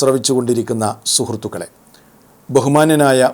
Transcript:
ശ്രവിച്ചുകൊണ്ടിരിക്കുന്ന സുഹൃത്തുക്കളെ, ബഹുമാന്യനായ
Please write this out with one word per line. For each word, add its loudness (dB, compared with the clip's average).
ശ്രവിച്ചുകൊണ്ടിരിക്കുന്ന 0
സുഹൃത്തുക്കളെ, -8
ബഹുമാന്യനായ 2